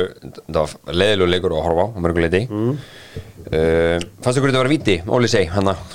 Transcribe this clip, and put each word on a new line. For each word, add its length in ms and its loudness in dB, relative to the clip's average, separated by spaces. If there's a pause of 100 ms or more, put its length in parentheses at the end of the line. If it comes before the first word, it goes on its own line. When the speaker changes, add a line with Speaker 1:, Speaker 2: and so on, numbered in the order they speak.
(420)
Speaker 1:
það 180 -4
var 400 -6
leiðilegur 320 4
leikur 220 0
að 100 0
horfa 220 2
á, 0 -
á 180 -10
mörgu 160 0
leyti. 240 2
Speaker 2:
Mm. 300 -2 (760)
Speaker 1:
Eh, 520 2 (160)
fannst 180 -2
ykkur 160 2
þetta 80 2
var 100 2
víti, 240 2 (120)
Óli 260 2
segi, 160 2
hann 240 2
að 60 -6 (160)